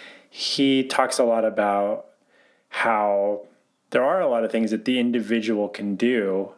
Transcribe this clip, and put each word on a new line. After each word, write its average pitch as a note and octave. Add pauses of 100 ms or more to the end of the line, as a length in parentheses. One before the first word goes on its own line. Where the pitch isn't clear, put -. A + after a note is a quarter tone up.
(300)
he C3+
talks C3
a B2+
lot A2+
about G#2 (640)
how G#2 (480)
there A#2+
are F3
a E3
lot A#2
of G#2+
things A2+
that A2
the B2+
individual A2+
can G2+
do G2